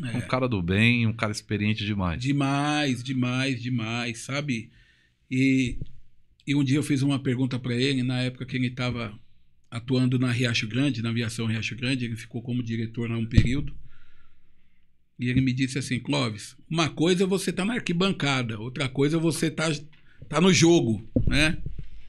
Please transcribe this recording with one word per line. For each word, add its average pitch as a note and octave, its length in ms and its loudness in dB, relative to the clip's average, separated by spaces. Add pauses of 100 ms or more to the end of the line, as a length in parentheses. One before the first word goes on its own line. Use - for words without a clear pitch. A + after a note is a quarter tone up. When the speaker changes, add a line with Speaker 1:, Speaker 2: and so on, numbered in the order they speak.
Speaker 1:
É. A#2 160 -6
Speaker 2:
Um A#2+ 40 -2
cara B2+ 260 -2
do G#2 160 0
bem, A2+ 460 4
um G#2+ 40 0
cara A2 200 -2
experiente G#2+ 520 -2
demais. G2+ 380 0
Speaker 1:
Demais, C#3 800 0
demais, B2+ 580 -2
demais, A#2 600 -4
sabe? C3+ 500 -6 (580)
E, C3 480 2 (680)
e C#3 80 0
um C#3+ 80 4
dia C3+ 140 2
eu C#3 80 2
fiz C#3 180 2
uma C#3+ 160 2
pergunta B2+ 400 -2
pra B2 160 -4
ele, C3 300 2
na B2+ 160 0
época B2+ 260 -4
que - 80 -10
ele B2+ 160 0
tava A#2+ 480 -6 (500)
atuando B2+ 480 0
na B2 140 2
Riacho A#2 380 0
Grande, B2 340 0
na A#2 60 -2
aviação A2+ 380 -2
Riacho A2 280 -2
Grande, B2 300 -2
ele A#2 100 -4
ficou - 280 -10
como B2 200 -2
diretor A2+ 480 -4
lá A#2 60 -2
um A2+ 100 -2
período. A#2 480 4 (1400)
E B2 100 -2
ele B2+ 120 4
me C3 120 2
disse C3 280 -2
assim, B2 180 -2
"Clóvis, A#2+ 580 -4 (140)
uma D#3+ 180 2
coisa F3+ 360 2
é - 20 0
você F#3 260 -2
tá F3+ 120 -2
na A3+ 100 -2
arquibancada, D3 840 0
outra B2+ 320 -4
coisa C#3 280 2
é E3 40 2
você D#3+ 300 0
tá, D#3 180 -2 (600)
tá D3 120 2
no F#3 120 8
jogo, C#3+ 580 6 (160)
né?" D#3 320 4 (500)